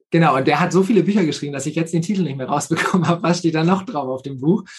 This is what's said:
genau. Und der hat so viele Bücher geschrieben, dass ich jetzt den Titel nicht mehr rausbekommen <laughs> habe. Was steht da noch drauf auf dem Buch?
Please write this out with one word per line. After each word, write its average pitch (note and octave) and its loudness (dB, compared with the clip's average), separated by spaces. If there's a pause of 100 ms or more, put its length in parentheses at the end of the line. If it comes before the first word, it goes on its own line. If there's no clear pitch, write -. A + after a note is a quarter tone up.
(100)
genau. D#3+ 4
Und C3+ 0
der D3 2
hat F3 2
so F3 4
viele F#3+ 4
Bücher G3 2
geschrieben, C#3+ -4
dass C#3 -8
ich D3+ -6
jetzt E3 -4
den E3 0
Titel F#3+ -2
nicht C3+ -4
mehr C3 -8
rausbekommen D#3 0
<laughs> - 2
habe. E3+ 0
Was F3 0
steht E3 -2
da D#3+ 0
noch F#3+ 2
drauf C#3+ -6
auf C3 -6
dem C#3 -10
Buch? D#3 0 (140)